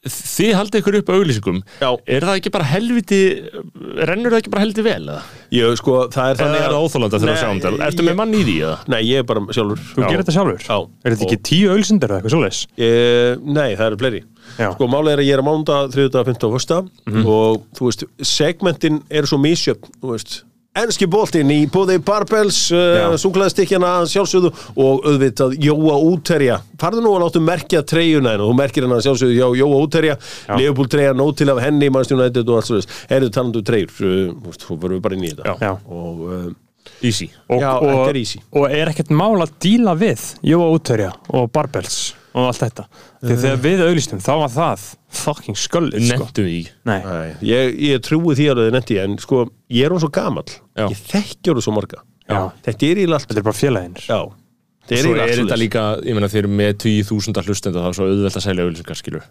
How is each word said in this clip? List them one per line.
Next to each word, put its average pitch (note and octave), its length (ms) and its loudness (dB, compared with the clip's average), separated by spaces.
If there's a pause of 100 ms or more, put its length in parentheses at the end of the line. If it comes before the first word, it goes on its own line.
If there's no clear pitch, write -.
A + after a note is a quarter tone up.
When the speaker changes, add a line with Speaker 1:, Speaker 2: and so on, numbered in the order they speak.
Speaker 1:
þið - 500 -2
haldið G#3 260 0
ykkur G3+ 180 0
upp G3+ 100 -2
auglýsingum. A2 540 0 (180)
Speaker 2:
Já. C3+ 80 2 (180)
Speaker 1:
Er C3 140 0
það F#3+ 180 0
ekki F#3 140 -6
bara F3+ 120 -2
helviti, G3+ 560 0 (760)
rennur F#3+ 340 -2
það A3+ 80 2
ekki A3+ 120 -4
bara G3+ 140 0
helviti A3 200 -2
vel, B2+ 240 0
eða? D2+ 140 -10 (280)
Speaker 2:
Jú, A#2 260 2
sko, B2+ 200 0 (120)
það C3 220 0
er C3+ 40 0
Speaker 1:
Eða B2+ 40 -4
Speaker 2:
þannig D3+ 220 0
Speaker 1:
er D3+ 80 0
Speaker 2:
að C#3+ 80 0
Speaker 1:
það D#3 80 0
óþolandi A2+ 300 0
að G2+ 80 0
þurfa D#3 120 2
að D#3+ 80 -2
sjá A2 80 -2
um G2 100 -2
þetta? F#2 180 -2
Speaker 2:
Nei, - 100 -2
Speaker 1:
Ertu F3 140 -2
Speaker 2:
ég E3+ 60 2
Speaker 1:
með F3 80 0
mann A3 160 -2
í G#3+ 120 2
því, G2 180 0
eða? D#2+ 160 -4 (100)
Speaker 2:
Nei, A#2 140 -2
ég B2+ 160 0
er B2+ 60 0
bara A2 160 -2
sjálfur. G#2+ 420 -2
Speaker 3:
Þú - 160 -8
Speaker 1:
Já. G2+ 100 2
Speaker 3:
gerir F3+ 140 0
þetta E3+ 140 0
sjálfur? D#3 260 0
Speaker 2:
Já. G#2 160 -2 (260)
Speaker 3:
Er B2 60 0
þetta A2 160 0
ekki G2 120 0
Speaker 2:
Og - 40 -14
Speaker 3:
tíu F#3+ 260 2
auglýsendur F#3+ 400 2
eða G2 120 -2
eitthvað A2+ 160 0
svoleiðis? A2+ 300 -2 (120)
Speaker 2:
Eh, A#2+ 640 4
nei, C#3+ 340 0
það A2 100 0
eru G#2+ 100 0
fleiri. A2+ 260 -4 (360)
Speaker 3:
Já. G#2+ 140 0
Speaker 2:
Sko, B2+ 160 0
málið D3 240 2
er C#3+ 60 2
að C#3+ 100 2
ég C#3 60 4
er C3+ 80 2
á C#3 60 0
mánudag, D3 440 0
þriðjudag, C3 360 2
fimmtudag A#2+ 240 0
og C3 80 -2
föstudag F#3 300 -2 (160)
Speaker 3:
Mhm. A2 200 0
Speaker 2:
og, A2 360 2 (120)
þú B2 160 -2
veist, - 140 -6 (180)
segmentin D#3 880 0
eru D3 160 0
svo D3 120 0
misjöfn, D3 520 0 (100)
þú C3 140 -6
veist. - 280 -12 (340)
Enski G#3 320 0
boltinn E3+ 420 2
í D3 180 4
boði F#3 300 2
Barbells, G#3 720 0
eh, F3 300 4
Speaker 3:
Já. E3+ 80 0 (100)
Speaker 2:
súkkulaðistykkjana F#3+ 680 2 (100)
að E3 140 0
sjálfsögðu F#3 380 2 (260)
og C3+ 260 4
auðvitað C3+ 560 2
Jóa D3+ 400 2
Útherja. D3+ 600 2 (180)
Farðu G#3+ 240 -2
nú G#3+ 140 4
og F3 60 2
láttu E3+ 200 0
merkja E3 400 0
treyjuna D3+ 540 2
þína. G#2 100 0
Þú A#2+ 80 2
merkir C3+ 300 2
hana B2 100 2
að A2+ 80 2
sjálfsögðu B2+ 320 2
hjá B2+ 140 4 (100)
Jóa C#3 300 4
Útherja, D#3 280 2 (300)
Speaker 3:
Já. G#2 100 -2
Speaker 2:
Liverpool C3+ 300 2
treyja, C#3 280 2
Nóg C#3+ 220 0
til C#3+ 140 2
af B2+ 80 2
henni, C#3+ 320 2
Manchester C3 280 2
United B2 300 2
og A#2 80 2
allt G#2+ 100 0
svoleiðis. G#2 200 -2 (240)
Heyrðu, C3 220 2
talandi B2 240 -2
um G#2+ 80 -2
treyjur, A2 260 0
eh, F#2+ 400 -2
þú - 140 -14
veist, E2 240 -16
svo E2+ 100 -8
förum F#2 220 -4
við - 20 -12
bara F#2+ 140 -8
inn F#2 80 -6
í D#2+ 100 -8
þetta. - 100 -16
Speaker 1:
Já. F#2+ 140 -8
Speaker 3:
Já. G2 200 -4 (120)
Speaker 2:
Og, E2+ 560 -10
eh, E2+ 80 -12 (480)
Speaker 1:
Easy. G#2+ 280 -4 (200)
Speaker 3:
Og, B2 100 2
Speaker 2:
Já, C3+ 140 0
Speaker 3:
og, B2 80 2
Speaker 2:
þetta C3+ 280 4
er C#3 60 -2
easy. A#2 240 -6 (120)
Speaker 3:
og C#3+ 180 2
er D#3 160 0
ekkert D#3 240 -4
mál F#3 320 2
að D#3 160 -2
díla G3+ 400 2
við F3 360 -2 (100)
Jóa E3 340 4
Útherja G#2+ 340 0 (180)
og B2 220 0
Barbells - 600 -4 (200)
og B2+ 200 2
allt - 60 -10
þetta? A2+ 260 -4 (360)
Því A#2+ 100 -2
Speaker 2:
Eh. A#2+ 40 2
Speaker 3:
þegar C3 220 0
við E3 240 2
auglýstum, D#3+ 400 0
þá D3 160 0
var D3 100 0
það B2+ 460 -4 (160)
fucking - 460 -6
sköllið, E3 520 -2
sko. A#2+ 160 0
Speaker 1:
Nenntum A2 200 -4
við E2+ 160 -4
ekki. E2 100 -14 (140)
Speaker 3:
Nei. G2 180 -2
Speaker 2:
Nei, E2 400 -8
ég, A#2+ 380 0
ég C#3+ 200 2
trúi D#3+ 340 0
því D3 160 4
alveg A2+ 220 2
nennti, A2+ 300 -2
en G2+ 160 -4
sko, B2 300 0 (220)
ég B2 140 2
er D#3 60 0
hún F3+ 100 0
svo D#3 100 -2
gamall. A2 340 -4 (320)
Speaker 1:
Já. G#2+ 120 -2
Speaker 2:
Ég G2+ 80 -4
þekki - 580 -4
hún A#2 80 0
svo A2 120 -2
marga. - 240 -4 (300)
Speaker 3:
Já. F#2+ 240 -4 (120)
Speaker 2:
Þetta A#2+ 260 -2
er F3+ 60 2
eiginlega E3+ 180 0
allt. - 140 -4
Speaker 3:
Þetta A2 100 -2
er - 40 0
bara G#2+ 120 0
félagið G#2 340 0
þínir. - 180 -16
Speaker 2:
Já. F#2+ 260 -4 (560)
Þetta - 40 -2
er A#2+ 40 2
Speaker 1:
Svo C3+ 120 2
Speaker 2:
eiginlega A2+ 100 2
Speaker 1:
er - 20 0
Speaker 2:
allt A#2+ 180 0
Speaker 1:
þetta A2+ 100 0
Speaker 2:
svoleiðis. A2+ 200 0
Speaker 1:
líka, G#2+ 360 -2
ég A#2 100 -2
meina, G2+ 140 0
þeir G#2+ 100 0
eru G2+ 100 0
með G#2 300 2
tugi G#2+ 260 2
þúsunda G2+ 400 -4
hlustenda, G2 380 -4
það F2 60 -2
er F2 100 -4
svo G2 100 0
auðvelt G2 280 0
að F2+ 60 -6
selja F#2 220 -2
auglýsingar, E2+ 320 -8
skilur. - 340 -12